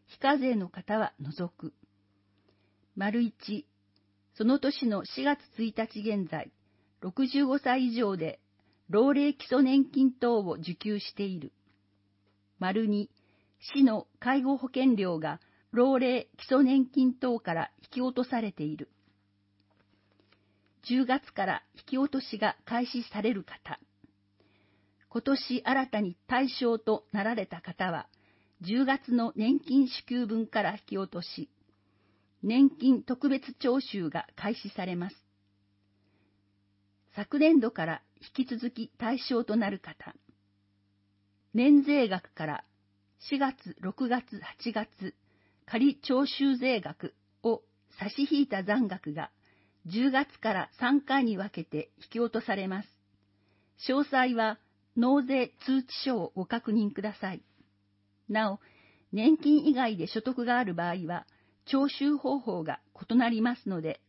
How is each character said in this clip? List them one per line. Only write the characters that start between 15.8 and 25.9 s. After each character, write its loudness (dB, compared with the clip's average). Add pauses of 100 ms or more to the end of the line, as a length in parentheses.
齢 0
基 -20
礎 4
年 6
金 2
等 -2
か -4
ら -4 (100)
引 -20
き -6
落 -2
と 0
さ -4
れ -4
て -8
い -4
る。 -14 (1900)
十 0
月 -2
か -4
ら -4 (120)
引 -20
き -4
落 2
と -2
し -12
が 0
開 -2
始 -6
さ -6
れ 2
る -6
方。 -14 (1300)
今 -4
年 -2
新 0
た -4